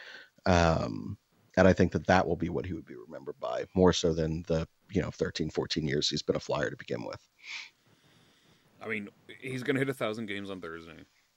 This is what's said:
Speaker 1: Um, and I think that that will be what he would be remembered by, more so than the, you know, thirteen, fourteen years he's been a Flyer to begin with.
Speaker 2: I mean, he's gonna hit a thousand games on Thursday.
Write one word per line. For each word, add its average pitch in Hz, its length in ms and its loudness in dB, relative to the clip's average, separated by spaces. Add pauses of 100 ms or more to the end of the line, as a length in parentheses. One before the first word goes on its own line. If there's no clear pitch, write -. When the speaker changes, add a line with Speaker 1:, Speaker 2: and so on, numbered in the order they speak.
(460)
Speaker 1:
Um, 85 720 2 (400)
and 92 120 8
I 92 40 8
think 90 200 4
that 80 160 -2
that 92 180 6
will 85 100 0
be 82 120 -4
what 71 180 -4
he 90 60 -6
would 80 140 -10
be 67 100 -16
remembered 69 420 -14
by, 62 260 -4 (120)
more 92 160 8
so 82 200 2
than 80 360 -2
the, 80 180 0 (240)
you 98 100 0
know, - 120 -4
thirteen, 80 380 -4
fourteen 76 360 -4
years 71 220 -2
he's 76 140 -4
been - 140 -2
a 76 40 -2
Flyer - 300 -4
to - 60 -12
begin 60 280 -8
with. - 160 -12 (1600)
Speaker 2:
I 107 60 -10
mean, 104 200 -4 (320)
he's 127 220 -6
gonna 131 160 2
hit 135 100 0
a 135 60 -4
thousand 110 320 -4
games 98 240 -8
on 95 100 -10
Thursday. 82 440 -14 (320)